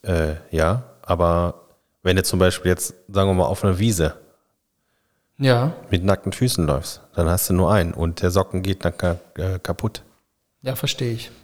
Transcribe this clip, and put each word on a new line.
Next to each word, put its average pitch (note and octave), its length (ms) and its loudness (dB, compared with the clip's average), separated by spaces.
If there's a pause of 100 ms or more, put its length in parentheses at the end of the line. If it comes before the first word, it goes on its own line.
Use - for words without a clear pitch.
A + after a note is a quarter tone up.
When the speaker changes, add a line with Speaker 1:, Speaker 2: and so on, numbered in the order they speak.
Speaker 1:
Äh, D#2+ 320 0 (160)
ja, E2+ 340 0 (180)
aber E2+ 640 0 (360)
wenn G2+ 140 2
du F#2+ 60 2
zum - 160 -2
Beispiel F2+ 320 2
jetzt, - 240 -2 (140)
sagen G2 220 2
wir F#2 40 2
mal, F#2 100 4
auf - 200 -2
einer F#2+ 140 2
Wiese F#2 360 0 (1200)
Speaker 2:
Ja. C3+ 360 2 (160)
Speaker 1:
mit F2+ 140 0
nackten F#2+ 280 0
Füßen B2 340 0
läufst, - 340 -4 (140)
dann E2+ 140 2
hast F2+ 220 0
du F#2+ 40 2
nur F2+ 180 4
einen E2+ 220 2
und E2 280 -4
der F2+ 80 2
Socken F#2+ 320 -2
geht G2 220 -4
dann E2+ 120 -2
ka-, F2+ 220 -2 (180)
äh, F#2 220 -4
kaputt. - 440 -6 (600)
Speaker 2:
Ja, B2+ 140 -6
verstehe B2+ 360 -4
ich. A2+ 180 -10 (140)